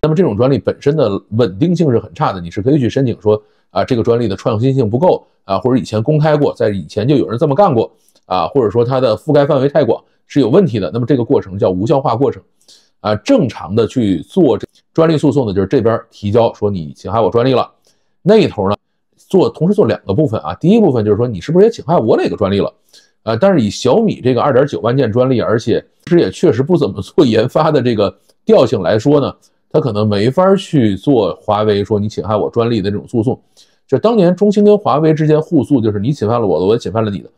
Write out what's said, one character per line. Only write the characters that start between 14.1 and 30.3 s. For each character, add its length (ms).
做 360
这 100
专 140
利 100
诉 120
讼 160
的， 60
就 80
是 60
这 160
边 180
提 200
交 240
说 160
你 240
侵 180
害 80
我 100
专 140
利 80
了， 180
那 140
一 100
头 240
呢 60
做， 340
同 180
时 60
做 120
两 200
个 80
部 120
分 140
啊。 140
第 140
一 120
部 100
分 140
就 60
是 80
说 100
你 120
是 120
不 80
是 60
也 40
侵 140
害 120
我 200
哪 120
个 80
专 140
利 100
了 120
啊？ 140
但 160
是 80
以 100
小 260
米 240
这 140
个 80
二 100
点 140
九 140
万 160
件 140
专 200
利， 100
而 180
且 260
其 60
实 100
也 100
确 220
实 100
不 140
怎 140
么 100
做 240
研 240
发 220
的 100
这 140
个 200
调 220
性 160
来 160
说 220
呢， 140
他 100
可 120
能 140
没 240